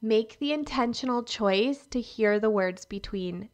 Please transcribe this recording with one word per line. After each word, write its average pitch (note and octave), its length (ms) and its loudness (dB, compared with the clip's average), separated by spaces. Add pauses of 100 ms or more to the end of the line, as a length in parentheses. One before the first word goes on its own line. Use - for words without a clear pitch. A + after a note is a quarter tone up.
make A3 380 0
the C#4+ 140 0
intentional B3+ 680 -2
choice A3+ 640 0
to B3 140 -4
hear G#3 380 2
the A3 100 2
words F#3 360 0
between F#3+ 680 -8